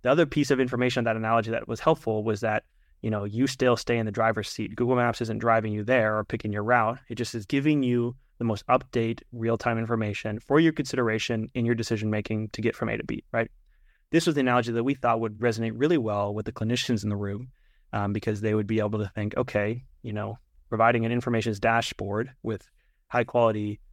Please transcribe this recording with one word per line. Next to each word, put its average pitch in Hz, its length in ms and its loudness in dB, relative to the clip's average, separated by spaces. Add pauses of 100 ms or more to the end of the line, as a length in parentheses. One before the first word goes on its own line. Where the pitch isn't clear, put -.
The 120 80 2
other 156 160 6
piece 143 260 0
of 131 80 4
information, 127 440 2
that 113 120 0
analogy 113 360 0
that 113 160 -4
was 113 120 -6
helpful 110 440 0
was 107 180 -2
that, 110 220 0 (380)
you 113 100 -2
know, 104 120 -2
you 107 220 0
still 127 320 2
stay 120 220 -2
in 110 80 -2
the 107 40 -4
driver's 110 380 0
seat. 110 260 -8
Google 123 200 2
Maps 120 260 0
isn't 110 160 -4
driving 113 360 2
you 104 100 -4
there 110 340 2
or 107 60 -2
picking 110 280 -4
your 104 120 -2
route. 117 340 2 (100)
It 120 80 -10
just 120 200 -6
is 107 100 -6
giving 139 380 2
you 123 320 0 (240)
the 120 60 -2
most 107 200 -2
update 120 560 0 (100)
real-time 113 460 -2
information 110 640 -2
for 143 200 2
your 160 140 6
consideration 117 800 -2
in 120 120 -2
your 117 100 2
decision-making 107 760 -2
to - 120 -10
get 113 140 0
from 110 140 -4
A 110 80 -4
to 110 60 -6
B, - 280 -6
right? 113 180 -2 (600)
This 160 160 2
was 165 100 2
the 143 60 2
analogy 123 300 2
that 117 120 0
we 135 120 0
thought 117 240 2
would 107 180 -4
resonate 113 380 0
really 151 240 2
well 104 340 0
with 107 140 -4
the 113 40 -6
clinicians 117 520 -2
in 107 60 -2
the 104 60 -2
room, 104 340 -6 (440)
um, 101 180 0
because 104 300 -2
they 107 140 2
would 107 120 2
be 110 120 2
able 104 200 0
to 101 140 -4
think, 104 240 -4
"Okay, 120 480 -2 (160)
you 107 120 -8
know, 104 260 -8 (280)
providing 113 380 4
an 117 60 0
information's 117 480 -2
dashboard 113 720 -2 (100)
with 110 260 -6 (420)
high-quality, 110 680 0 (140)